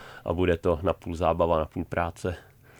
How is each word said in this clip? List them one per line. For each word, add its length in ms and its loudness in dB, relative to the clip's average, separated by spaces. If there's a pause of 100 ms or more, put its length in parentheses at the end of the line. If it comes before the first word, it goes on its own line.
(260)
a 80 0
bude 240 2
to 240 0
napůl 340 -2
zábava, 440 2
napůl 260 -4
práce. 500 -4 (440)